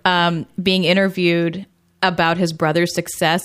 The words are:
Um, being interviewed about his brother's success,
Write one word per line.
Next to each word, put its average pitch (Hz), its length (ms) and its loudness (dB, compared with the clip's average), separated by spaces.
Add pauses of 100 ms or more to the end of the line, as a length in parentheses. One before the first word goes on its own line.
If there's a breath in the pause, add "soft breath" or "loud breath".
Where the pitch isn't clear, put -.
Um, 175 420 0 (160)
being 185 220 2
interviewed 180 840 0 (360)
about 170 340 2
his 175 160 0
brother's 165 420 0
success, 170 500 -2